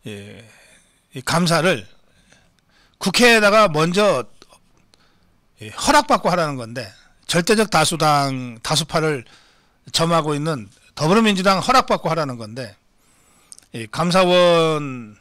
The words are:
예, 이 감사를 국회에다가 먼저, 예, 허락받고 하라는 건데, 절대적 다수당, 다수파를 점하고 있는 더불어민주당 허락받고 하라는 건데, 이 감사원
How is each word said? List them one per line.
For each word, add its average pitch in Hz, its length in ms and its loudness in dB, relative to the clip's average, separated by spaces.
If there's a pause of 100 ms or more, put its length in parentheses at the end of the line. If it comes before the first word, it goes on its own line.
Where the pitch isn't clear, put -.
예, 104 420 -18 (680)
이 135 60 -12
감사를 160 640 -2 (1160)
국회에다가 214 640 4
먼저, 165 560 0 (1400)
예, 107 60 -16
허락받고 226 640 0
하라는 156 260 -2
건데, 117 360 -12 (360)
절대적 208 420 0
다수당, 143 920 0
다수파를 156 640 -4 (680)
점하고 165 420 0
있는 143 360 -6 (260)
더불어민주당 190 640 2
허락받고 240 520 0
하라는 147 260 -4
건데, 113 400 -14 (960)
이 110 140 -10
감사원 165 1300 0